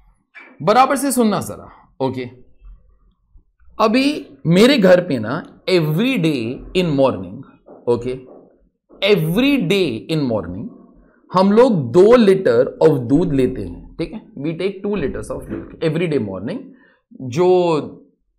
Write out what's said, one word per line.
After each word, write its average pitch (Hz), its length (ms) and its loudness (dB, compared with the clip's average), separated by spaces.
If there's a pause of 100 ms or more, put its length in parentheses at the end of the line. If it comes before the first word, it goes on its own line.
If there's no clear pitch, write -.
(600)
बराबर 247 340 4
से 269 160 -2
सुनना 214 280 0
जरा, 90 300 -12 (320)
ओके? 131 280 -6 (1500)
अभी 262 440 0 (220)
मेरे 220 300 6
घर 185 240 6
पे 135 180 -4
ना, 117 500 -10
every 180 480 0
day 139 360 -2 (240)
in 180 80 2
morning, 127 560 -2 (480)
ओके, 123 300 -4 (960)
every 190 560 0
day 160 460 -2
in 135 140 -2
morning 95 360 -6 (640)
हम 190 180 4
लोग 208 400 2
दो 208 260 6
liter 160 720 2
of 143 100 2
दूध 143 340 0
लेते 127 280 -2
हैं, 82 340 -16
ठीक 165 180 -10
है? 220 80 -14 (120)
We 160 280 -8
take 196 120 -4 (120)
two 202 200 -4
liters 110 320 -8
of - 160 -14
milk - 380 -6
every 165 220 -2
day 113 160 -2
morning। 101 280 -8 (640)
जो, 175 500 0 (680)